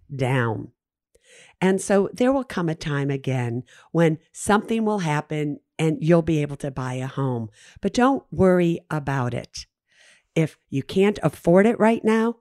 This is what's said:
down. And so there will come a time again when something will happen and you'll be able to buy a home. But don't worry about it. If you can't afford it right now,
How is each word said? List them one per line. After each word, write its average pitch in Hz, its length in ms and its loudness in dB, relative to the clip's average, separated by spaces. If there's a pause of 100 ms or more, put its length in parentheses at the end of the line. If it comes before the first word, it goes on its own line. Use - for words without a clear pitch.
(140)
down. 123 580 -2 (880)
And 190 200 2
so 196 320 0
there 254 200 2
will 269 100 -2
come 175 260 -4
a 160 60 -4
time 143 340 -4
again 131 540 -4 (280)
when 160 280 2 (120)
something 220 540 -2
will 208 140 0
happen 151 600 -4 (200)
and 160 220 0
you'll 165 200 4
be 160 200 0
able 143 160 -6
to 143 140 -8
buy 127 240 -8
a 127 120 -6
home. 127 420 -4 (320)
But 196 120 -2
don't 254 380 2
worry 175 480 2 (120)
about 139 420 -4
it. - 320 -10 (680)
If 160 220 0 (120)
you 131 140 -4
can't 202 400 2
afford 175 420 4
it 226 140 2
right 226 260 2
now, 226 360 2